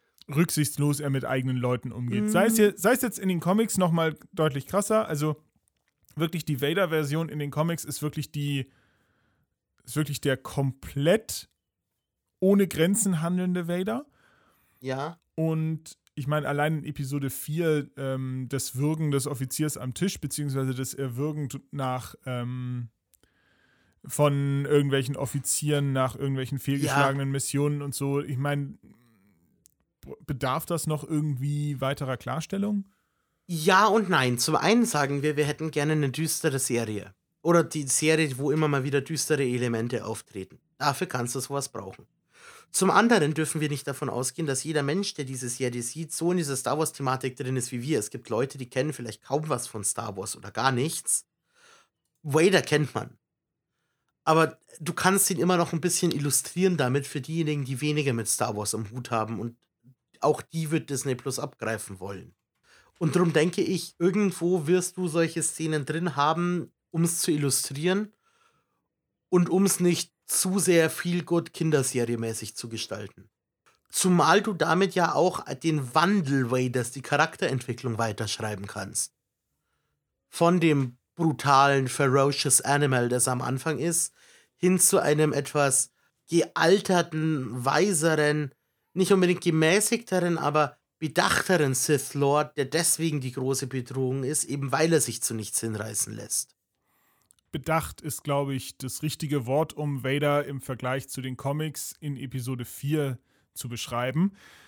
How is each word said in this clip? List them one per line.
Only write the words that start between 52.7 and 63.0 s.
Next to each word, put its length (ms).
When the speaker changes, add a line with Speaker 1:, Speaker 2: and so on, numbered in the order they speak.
Speaker 2:
man. 220
Aber 340
du 140
kannst 380
ihn 80
immer 180
noch 160
ein 80
bisschen 300
illustrieren 640
damit 300
für 120
diejenigen, 460
die 160
weniger 320
mit 160
Star 260
Wars 180
am 180
Hut 200
haben. 300
Und 160
auch 200
die 300
wird 200
Disney 240
Plus 240
abgreifen 600
wollen. 360
Und 160